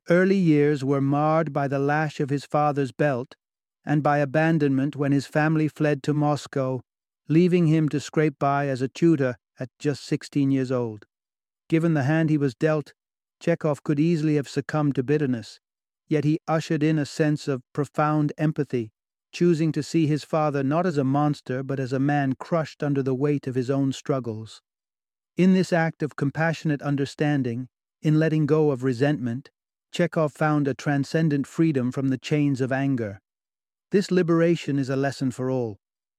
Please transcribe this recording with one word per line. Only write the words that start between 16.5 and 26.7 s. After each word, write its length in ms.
in 160
a 80
sense 420
of 140
profound 640
empathy, 540
choosing 400
to 100
see 240
his 160
father 400
not 220
as 140
a 40
monster 600
but 180
as 140
a 40
man 400
crushed 440
under 200
the 120
weight 320
of 80
his 160
own 200
struggles. 720
In 160
this 180
act 300
of 120
compassionate 680